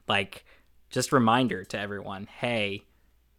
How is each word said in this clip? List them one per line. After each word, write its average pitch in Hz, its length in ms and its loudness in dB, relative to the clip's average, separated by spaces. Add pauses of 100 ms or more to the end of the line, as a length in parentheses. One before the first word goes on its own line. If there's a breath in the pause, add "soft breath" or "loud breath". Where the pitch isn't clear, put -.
like, 101 380 -2 (440 soft breath)
just - 240 -2
reminder 117 520 4
to 110 140 -8
everyone, 101 500 -8
"Hey, 104 560 -4 (540)